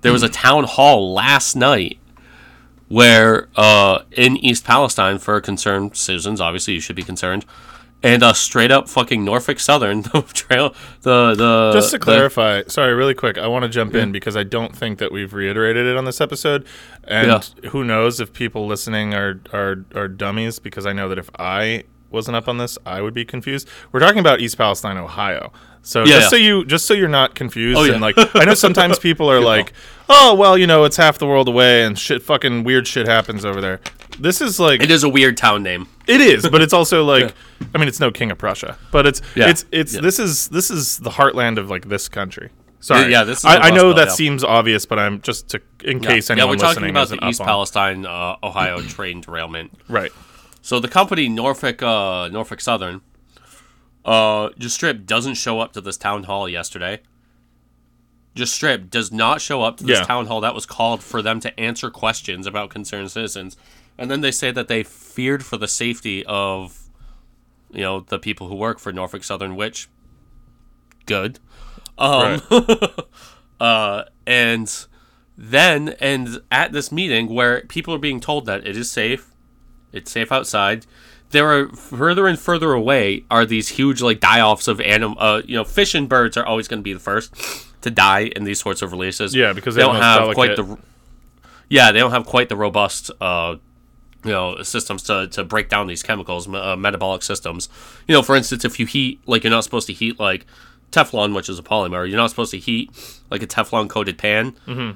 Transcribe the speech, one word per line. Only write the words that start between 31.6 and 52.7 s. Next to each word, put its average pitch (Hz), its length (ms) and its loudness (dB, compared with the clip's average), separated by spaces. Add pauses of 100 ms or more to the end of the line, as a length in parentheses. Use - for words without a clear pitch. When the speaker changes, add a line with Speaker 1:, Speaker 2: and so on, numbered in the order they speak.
Speaker 2:
and 104 120 -2
shit, 127 280 -4
fucking 120 400 -2
weird 127 240 2
shit 120 180 -2
happens 110 380 0
over 98 160 -4
there." 95 200 -6 (380)
This 170 220 -2
is, 233 180 -4
like, 143 240 4
Speaker 1:
It 151 80 2
is 151 140 4
a 147 40 4
weird 131 280 4
town 104 260 2
name. 90 240 -6 (220)
Speaker 2:
It 247 120 6
is, 208 280 6
but 151 120 8
it's 156 120 4
also, 165 320 4
Speaker 1:
<laughs> 143 100 4
Speaker 2:
like, 123 200 2 (260)
Speaker 1:
Yeah. - 140 -10
Speaker 2:
I 151 40 0
mean, 156 80 2
it's 135 140 -6
no 131 100 2
King 110 220 -6
of - 60 -10
Prussia, - 380 -6 (140)
but 143 160 4
it's, - 160 0 (140)
Speaker 1:
Yeah. 120 120 6
Speaker 2:
it's, 165 220 2
it's, 160 240 -2
Speaker 1:
Yeah. 196 60 -6
Speaker 2:
this 180 180 0
is, 180 300 -2
this 180 240 -2
is 147 260 -4
the 117 120 -8
heartland 123 480 0
of, 98 120 -8
like, 92 180 -8
this 101 200 -6
country. - 420 -10 (300)
Sorry. 131 320 4
Speaker 1:
Yeah, 120 100 6
this 113 160 -2
is - 60 -6
Speaker 2:
I, 160 120 10
Speaker 1:
the 151 100 6
Speaker 2:
I 170 40 8
know 175 40 4
Speaker 1:
Rust 180 100 8
Belt, 175 120 6
Speaker 2:
that 156 120 6
Speaker 1:
yeah. - 60 -2
Speaker 2:
seems 143 300 -2
obvious, 110 420 2
but 107 120 -4
I'm 101 220 -2
just - 300 -8
to, 107 100 -10 (240)
in 127 180 -4
Speaker 1:
Yeah. 110 60 -4
Speaker 2:
case 110 220 2
Speaker 1:
Yeah, - 40 2
Speaker 2:
anyone 127 160 2
Speaker 1:
we're 135 60 0
talking - 120 2 (140)
Speaker 2:
listening 95 80 -4
Speaker 1:
about 139 140 0
Speaker 2:
isn't - 160 -8
Speaker 1:
the - 60 -4
Speaker 2:
up 117 40 0
Speaker 1:
East 117 120 -6
Speaker 2:
on 95 40 -4
Speaker 1:
Palestine, 98 600 -2
uh, 87 360 -8
Ohio 92 380 -4
<clears throat> - 80 -10
train 90 320 -12
derailment. 82 500 -12 (180)
Speaker 2:
Right. 101 220 -6 (520)
Speaker 1:
So - 180 -4
the 170 80 -8
company 185 400 0
Norfolk, 120 520 -4
uh, 98 520 -4
Norfolk 110 280 -10
Southern, 95 420 -6 (1000)